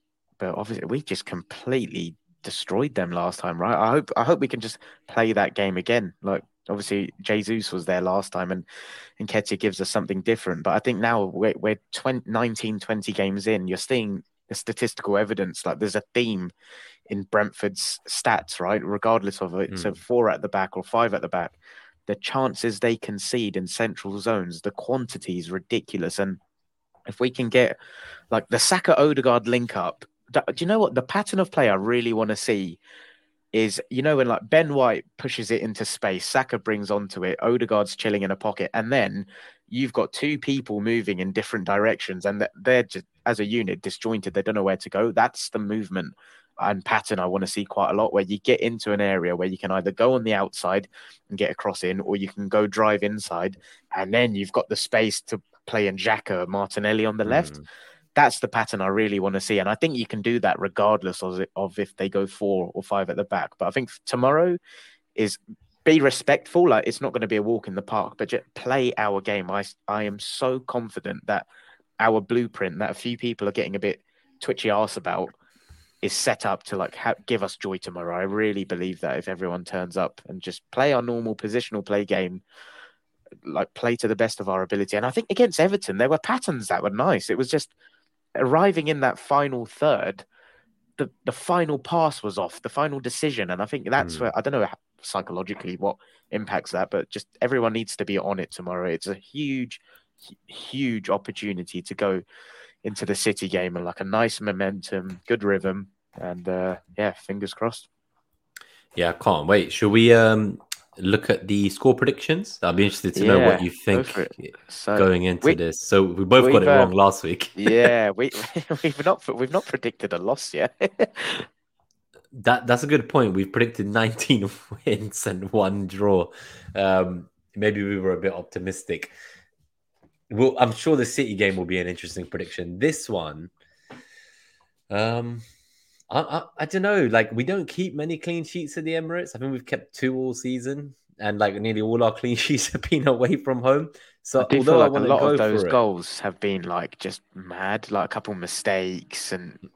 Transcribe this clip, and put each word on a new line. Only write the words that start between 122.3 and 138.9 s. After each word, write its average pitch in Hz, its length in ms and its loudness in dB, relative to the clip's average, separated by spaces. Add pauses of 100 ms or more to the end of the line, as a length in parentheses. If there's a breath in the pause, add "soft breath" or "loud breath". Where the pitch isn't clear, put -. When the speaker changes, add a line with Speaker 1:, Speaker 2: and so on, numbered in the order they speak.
Speaker 2:
That, 123 360 2
that's 123 160 4
a 147 40 -4
good 143 220 2
point. 117 240 4
We've 98 180 0
predicted 113 360 0
nineteen 110 640 2 (180)
<laughs> - 180 -10
wins 104 400 -2
and 92 260 -4
one 98 360 2
draw. 95 400 2 (480 loud breath)
Um, 92 520 2 (280)
maybe 101 280 0
we 98 160 -2
were 92 140 0
a 87 80 -4
bit 95 120 0
optimistic. - 760 -8 (1200 loud breath)
Well, 123 300 4
I'm 120 140 6
sure 160 220 2
the 123 120 2
City 117 280 -2
game 95 200 4
will 92 100 -2
be 90 140 -2
an 87 80 -2
interesting 90 400 -10
prediction. 87 500 -10
This 151 320 -2
one, 82 400 -6 (1400 loud breath)
um, 117 500 -2 (680 soft breath)
I, 123 120 2
I, 165 220 -4 (160)
I 156 60 -2
don't 185 180 -2
know. 202 240 4
Like, 110 240 4
we 113 120 -2
don't 180 240 -2
keep 180 280 -4
many 156 220 -4
clean 170 260 -4
sheets 156 340 -8
at 160 60 -6
the 160 100 -4